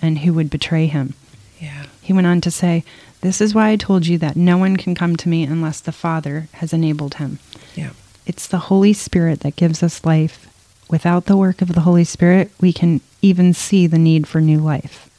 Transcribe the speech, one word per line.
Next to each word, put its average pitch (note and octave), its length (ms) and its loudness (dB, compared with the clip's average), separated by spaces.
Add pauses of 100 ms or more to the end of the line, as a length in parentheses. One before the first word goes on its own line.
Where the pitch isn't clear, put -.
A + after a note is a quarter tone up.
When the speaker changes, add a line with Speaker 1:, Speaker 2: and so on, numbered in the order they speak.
Speaker 1:
and D#3+ 180 -2
who E3 140 0
would D#3+ 160 -2
betray D#3+ 380 -2
him." C#3+ 260 -4 (480)
Speaker 2:
Yeah. C#3+ 240 -16 (160)
Speaker 1:
He - 120 -2
went F#3 140 4
on F3 140 2
to E3+ 100 -2
say, E3+ 320 -2 (380)
"This F#3 180 -4
is G#3 140 0
why G#3+ 160 2
I G#3+ 60 2
told F#3+ 320 0
you E3+ 100 0
that D#3 180 -4
no F3 220 2
one F#3+ 200 0
can F3+ 180 -4
come F3 220 -2
to - 120 -4
me E3 140 0
unless D#3 360 -4
the - 120 -10
Father D#3 600 -6
has E3 200 -8
enabled D3+ 420 -2
him." C#3+ 220 -8 (380)
Speaker 2:
Yeah. - 160 -10 (340)
Speaker 1:
It's - 220 -10
the F3 220 -4
Holy G3 240 4
Spirit E3 480 -2
that D3 140 -6
gives E3 280 0
us E3+ 200 -4
life. D#3+ 440 0 (420)
Without F3 360 0
the G3 120 2
work F#3+ 240 0
of F3 120 -2
the E3+ 80 2
Holy F3 220 4
Spirit, F3+ 560 2
we F3+ 140 2
can E3+ 280 0 (200)
even F3+ 320 4
see F3+ 340 2
the E3 100 2
need D#3+ 300 4
for D#3+ 140 -2
new D#3 180 4
life. - 600 -6